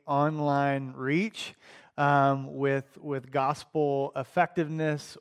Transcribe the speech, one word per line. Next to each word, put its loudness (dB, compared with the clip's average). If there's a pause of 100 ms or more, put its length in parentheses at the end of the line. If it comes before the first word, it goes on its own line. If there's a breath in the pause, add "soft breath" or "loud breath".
online 0
reach, -2 (420 loud breath)
um, 2
with, -2
with -8
gospel -2
effectiveness -2